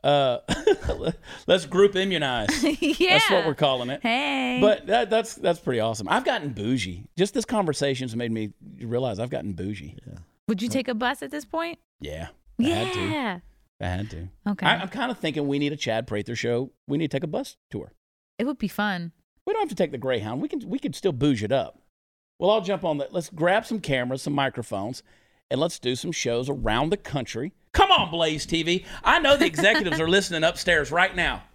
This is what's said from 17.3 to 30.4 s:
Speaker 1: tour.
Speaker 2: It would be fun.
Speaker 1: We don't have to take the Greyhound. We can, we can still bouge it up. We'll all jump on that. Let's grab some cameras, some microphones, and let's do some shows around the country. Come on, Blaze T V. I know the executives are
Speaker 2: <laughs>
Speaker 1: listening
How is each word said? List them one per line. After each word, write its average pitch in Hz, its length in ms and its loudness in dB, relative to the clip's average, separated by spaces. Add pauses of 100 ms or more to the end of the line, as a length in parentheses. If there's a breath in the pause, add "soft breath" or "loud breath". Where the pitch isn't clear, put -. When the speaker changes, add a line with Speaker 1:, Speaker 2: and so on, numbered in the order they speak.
Speaker 1:
tour. - 220 -10 (480)
Speaker 2:
It 233 60 0
would 285 120 -4
be 208 100 -4
fun. 180 440 -4 (340)
Speaker 1:
We 392 80 -2
don't 440 80 0
have 330 80 0
to 202 60 -8
take 160 160 0
the 135 60 -6
Greyhound. 120 440 -2
We 294 60 -4
can, 262 200 -6
we 226 120 -4
can - 140 -6
still 185 180 -2
bouge 127 320 2
it 104 80 -2
up. 117 280 -2 (600)
We'll 180 100 4
all 214 120 4
jump 185 220 -2
on 156 140 0
that. 139 160 -6
Let's 170 160 -4
grab 180 360 2
some 220 140 -4
cameras, 131 440 -2
some 143 100 -2
microphones, 127 680 -4 (480 soft breath)
and 123 100 0
let's 165 180 -2
do 127 160 0
some 165 160 -6
shows 120 380 -2
around 123 400 0
the 202 80 0
country. 135 560 -6 (180)
Come 381 200 6
on, 226 200 4
Blaze 160 340 0
T 165 180 0
V. 180 220 0 (180 loud breath)
I 285 160 6
know 285 180 4
the 330 80 6
executives 180 540 4
are 160 80 2
Speaker 2:
<laughs> - 20 0
Speaker 1:
listening 180 340 2